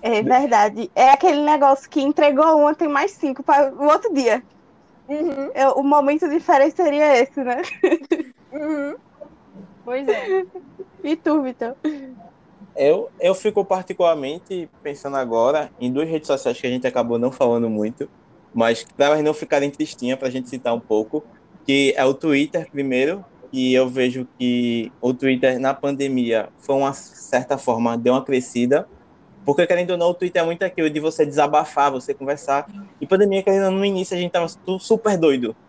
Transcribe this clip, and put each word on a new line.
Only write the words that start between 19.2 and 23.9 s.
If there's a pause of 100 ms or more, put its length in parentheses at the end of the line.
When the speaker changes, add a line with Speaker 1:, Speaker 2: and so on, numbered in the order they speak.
Speaker 3:
não
ficarem
tristinhas,
pra
gente
citar
um
pouco, (440)
que
é
o
Twitter,
primeiro, (280)
e
eu
vejo (120)